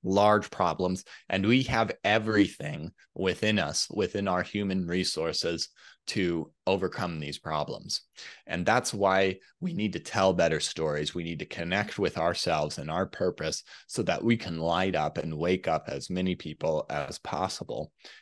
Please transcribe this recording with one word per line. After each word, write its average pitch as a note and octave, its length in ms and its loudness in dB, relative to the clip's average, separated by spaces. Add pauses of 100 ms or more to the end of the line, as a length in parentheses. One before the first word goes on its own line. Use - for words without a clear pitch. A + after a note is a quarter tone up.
large G2+ 480 6
problems, F2+ 520 0 (260)
and F#2+ 180 0
we B2+ 160 6
have A2+ 280 2 (120)
everything G2+ 880 2 (240)
within F#2+ 420 2
us, D#2 320 0
within G2+ 380 -2
our F2+ 160 2
human F#2+ 420 -2
resources, E2 840 -2 (360)
to E2+ 460 -2 (160)
overcome F2+ 520 0
these D2 200 -8
problems. D2+ 640 -4 (440)
And F2 180 -4
that's A#2 300 2
why F#2+ 460 4 (200)
we E2 140 -4
need G2+ 200 -2
to F2 60 -4
tell F#2+ 340 4
better E2 260 2
stories. D2+ 560 -2
We E2+ 80 -6
need E2 160 -6
to - 80 -10
connect F#2+ 500 -2
with F2+ 220 0
ourselves E2 580 0
and D2+ 140 -8
our F2+ 160 0
purpose F2 560 -4 (240)
so - 160 -4
that E2+ 200 -2
we A#2 140 4
can F2 220 -6
light E2+ 360 0
up D2+ 220 -2
and D#2 180 -4
wake F2 320 0
up D#2+ 200 0
as C#2+ 240 -8
many F#2 240 0
people D#2 560 -4
as C#2+ 260 -6
possible - 720 -6 (300)